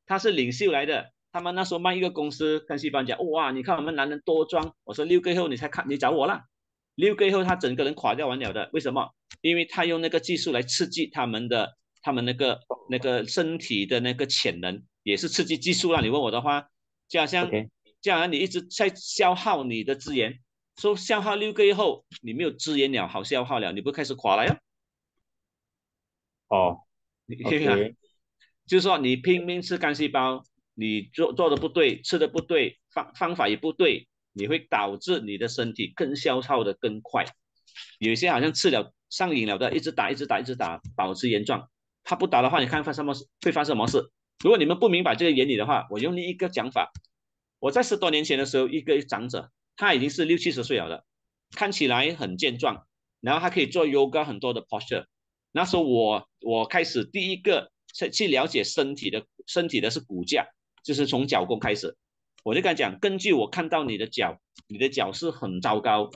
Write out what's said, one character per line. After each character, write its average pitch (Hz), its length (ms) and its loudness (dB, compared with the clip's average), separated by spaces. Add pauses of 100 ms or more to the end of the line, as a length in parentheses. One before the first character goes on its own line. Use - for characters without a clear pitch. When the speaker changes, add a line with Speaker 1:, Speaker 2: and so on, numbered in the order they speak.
Speaker 1:
他 190 140 0
是 208 140 2
领 127 200 0
袖 185 180 2
来 143 140 2
的， 147 300 -4 (180)
他 175 80 -6
们 175 140 -4
那 185 100 0
时 180 80 -4
候 170 60 0
卖 180 160 2
一 185 60 -2
个 180 100 0
公 151 200 -4
司， 156 300 0
干 147 180 -6
细 151 120 -4
胞 135 120 0
讲 123 160 -4 (120)
，“哇， 151 220 0
你 131 100 -6
看 175 140 -2
我 151 40 -2
们 156 140 -4
男 143 160 -2
人 147 120 -8
多 160 220 2
壮。” 160 300 -2 (100)
我 104 80 -12
说 151 140 -4
，“六 180 120 6
个 175 140 0
月 180 80 2
后 175 80 0
你 131 80 -4
才 135 100 -6
看， - 220 -6
你 143 80 -2
找 135 140 2
我 151 160 2
啦。” 190 180 -2 (500)
六 202 200 2
个 208 100 2
月 196 80 4
后 196 100 2
他 185 140 2
整 127 180 -2
个 139 100 0
人 147 100 -2
垮 110 200 0
掉 143 140 -2
完 127 100 -4
了 113 140 -4
的， 104 220 -6
为 156 60 -2
什 135 120 -2
么？ 127 220 -4 (260)
因 170 160 2
为 170 80 2
他 170 220 -2
用 165 160 0
那 160 80 -2
个 160 100 2
技 175 160 -2
术 156 160 -2
来 123 80 0
刺 127 260 -2
激 - 200 -4
他 - 200 -4
们 117 220 -4
的， 113 300 -2 (240)
他 - 100 -4
们 120 140 -2
那 123 80 -2
个， 127 260 -2 (300)
那 127 80 0
个 123 280 0
身 165 300 -2
体 107 300 -2
的 120 140 0
那 123 120 0
个 131 140 -4
潜 - 340 -2
能， 92 240 -6 (200)
也 101 120 2
是 170 100 -2
刺 - 160 0
激 160 140 -2
技 170 160 0
术 175 200 2
啦。 156 100 4
你 110 80 0
问 143 100 2
我 120 100 0
的 117 120 -2
话， 143 260 -2 (400)
就 175 100 -2
好 156 60 2
像， 180 220 0
Speaker 2:
OK。 110 240 -2 (320)
Speaker 1:
就 196 100 2
好 185 60 4
像 175 120 0
你 147 80 0
一 185 80 0
直 180 160 -4
在 190 320 0
消 185 400 2
耗 180 300 0
你 113 200 -4
的 135 100 0
资 143 200 -8
源， 120 260 0 (360)
说 208 200 2
消 202 260 0
耗 208 120 0
六 208 200 -2
个 208 100 4
月 202 100 8
后 185 300 0 (180)
你 113 120 -8
没 147 80 -4
有 160 80 0
资 151 280 -2
源 135 140 4
了， 104 160 0
好 95 160 -6
消 127 180 0
耗 127 160 -2
了， 95 140 -2
你 98 80 -6
不 123 100 -4
开 151 140 -4
始 139 100 -6
垮 101 220 2
了 110 80 4
呀？ - 140 2 (1900)
Speaker 2:
哦， 90 320 2 (440)
Speaker 1:
你， 120 180 -12
OK。 120 520 2 (720)
就 180 120 4
是 180 40 4
说 185 160 2
你 127 180 2
拼 175 280 2
命 175 160 -4
吃 180 160 -4
干 151 180 0
细 147 140 0
胞， 131 280 0
Speaker 2:
OK。 131 80 -14 (300)
Speaker 1:
你 107 280 -2 (100)
做， 165 220 0
做 170 160 2
的 143 60 2
不 156 120 -2
对， 143 340 2
吃 - 160 0
的 151 100 2
不 165 120 -6
对， 151 380 0 (120)
方-， - 260 -8
方 175 200 -2
法 123 120 2
也 104 80 0
不 156 160 -4
对， 139 360 2 (240)
你 - 140 -6
会 160 120 0
导 101 380 -2
致 175 240 -2
你 104 160 -8
的 113 120 -2
身 113 260 -4
体 92 200 -6
更 143 220 -2
消 131 240 0
耗 123 240 0
的 101 80 0
更 107 300 -4
快。 - 220 -2 (760)
有 110 160 2
些 156 160 2
好 131 100 2
像 156 140 0
吃 - 160 2
了 113 240 0 (160)
上 180 240 -2
瘾 113 120 0
了 101 120 0
的， 123 160 0
一 160 60 0
直 160 120 -4
打， - 180 0
一 139 40 -4
直 131 100 -6
打， 110 160 0
一 127 40 -6
直 123 120 -8
打， 87 240 -4 (160)
保 95 160 0
持 107 160 -2
原 107 160 2
状。 123 240 -4 (360)
他 - 120 -2
不 185 100 0
打 127 140 4
的 127 80 4
话， 156 120 2
你 127 60 2
看 151 160 -2
发 147 100 -4
生 147 120 -6
什 - 20 -4
么 143 60 -2
事， - 140 -12 (160)
会 170 100 2
发 147 120 0
生 143 100 0
什 - 20 0
么 110 100 2
事？ - 240 0 (320)
如 170 80 8
果 233 60 8
你 165 80 4
们 170 140 2
不 214 100 6
明 175 140 4
白 165 120 4
这 165 120 2
个 165 40 6
原 135 180 4
理 127 80 2
的 104 100 0
话， 135 240 0
我 104 80 -6
用 160 180 -2
另 175 100 -6
一 180 60 -4
个 180 160 -4
讲 131 220 -4
法。 92 200 0 (680)
我 135 120 -2
在 240 120 4
十 226 160 -2
多 180 120 0
年 151 140 2
前 156 140 0
的 135 80 0
时 127 100 0
候， 131 120 2
一 156 120 -4
个 143 220 2
长 120 260 -6
者， 113 220 -10 (260)
他 202 160 2
已 131 80 4
经 139 80 0
是 160 160 -2
六 165 140 4
七 170 120 -2
十 123 140 -2
岁 127 140 0
了 82 100 -4
的， 82 160 -10 (460)
看 202 220 -2
起 156 160 0
来 131 260 2
很 95 240 -6
健 127 180 0
壮， 123 300 -4 (340)
然 127 140 0
后 160 60 0
他 175 100 0
可 180 100 0
以 139 60 2
做 156 200 2
yoga 139 380 2
很 110 160 -8
多 123 140 -4
的 113 80 -8
posture。 101 420 -6 (480)
那 170 120 0
时 185 120 0
候 170 60 4
我， 113 460 2 (120)
我 113 240 0
开 170 200 0
始 120 200 -2
第 190 280 -4
一 - 40 -4
个 190 340 0 (220)
去， - 160 -4
去 214 200 0
了 135 180 4
解 113 180 0
身 139 300 -2
体 113 160 -6
的， 104 160 -6 (200)
身 170 220 0
体 117 120 -2
的 104 100 0
是 120 100 -4
骨 92 240 -8
架， 131 220 0 (360)
就 147 120 -2
是 139 120 2
从 131 200 0
脚 98 180 2
弓 107 140 -2
开 107 160 -2
始。 95 240 -6 (460)
我 110 100 0
就 175 80 2
跟 180 80 2
他 170 40 0
讲 107 260 -2
，“根 190 180 0
据 190 160 2
我 110 160 2
看 165 180 -4
到 160 160 0
你 110 140 -4
的 110 80 -6
脚， 92 340 -4 (260)
你 104 120 -12
的 131 100 4
脚 110 240 -2
是 165 180 -4
很 92 300 -6
糟 107 200 0
糕， 107 360 2